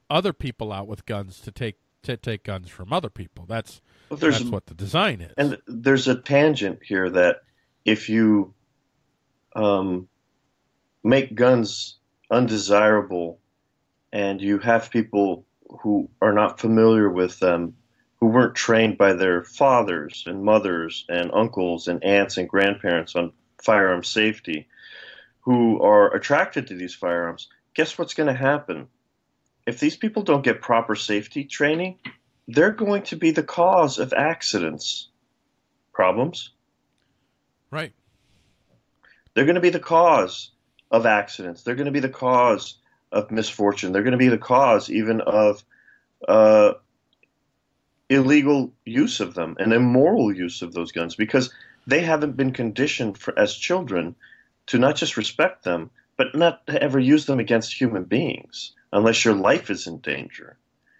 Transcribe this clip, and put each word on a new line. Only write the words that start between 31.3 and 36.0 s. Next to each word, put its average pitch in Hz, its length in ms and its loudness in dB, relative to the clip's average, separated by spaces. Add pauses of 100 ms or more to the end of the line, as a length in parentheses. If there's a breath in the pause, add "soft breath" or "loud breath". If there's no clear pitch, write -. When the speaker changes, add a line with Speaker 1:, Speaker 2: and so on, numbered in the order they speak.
Speaker 2:
training, 160 520 -4 (500)
they're 151 240 4
going 202 320 -2
to 175 140 -12
be 160 140 2
the 156 120 0
cause 175 560 2
of 131 140 -6
accidents, 92 960 -4 (840)
problems. 110 600 -2 (1200)